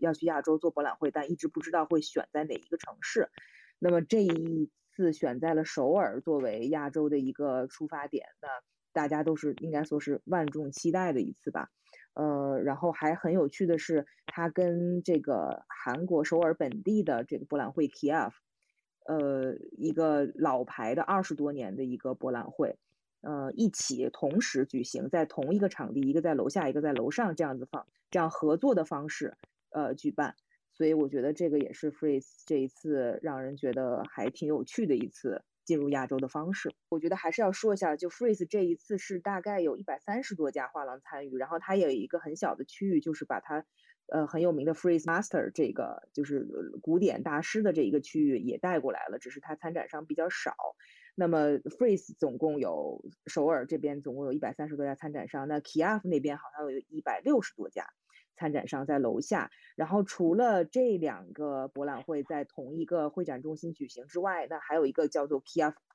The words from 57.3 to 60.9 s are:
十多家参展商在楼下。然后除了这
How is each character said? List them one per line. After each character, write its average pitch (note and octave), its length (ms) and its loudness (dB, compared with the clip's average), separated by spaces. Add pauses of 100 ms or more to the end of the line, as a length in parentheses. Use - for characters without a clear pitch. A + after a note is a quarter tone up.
十 - 120 -6
多 F#2+ 160 -10
家 - 160 -8 (500)
参 D#3 180 -4
展 C3+ 140 -2
商 C#3 180 -4
在 C#3+ 120 2
楼 A#2 220 2
下。 D3 320 -2 (240)
然 D#3 120 -2
后 G3+ 160 2
除 F3 320 2
了 G#3+ 300 4
这 B3 320 2